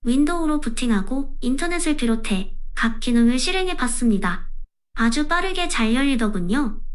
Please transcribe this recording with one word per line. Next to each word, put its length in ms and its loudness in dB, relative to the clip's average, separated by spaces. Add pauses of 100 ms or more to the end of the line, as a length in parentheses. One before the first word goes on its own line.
윈도우로 540 2
부팅하고 800 -2
인터넷을 560 0
비롯해 580 -2 (200)
각 260 0
기능을 380 4
실행해 360 0
봤습니다. 720 0 (440)
아주 340 2
빠르게 400 0
잘 260 0
열리더군요. 880 0 (160)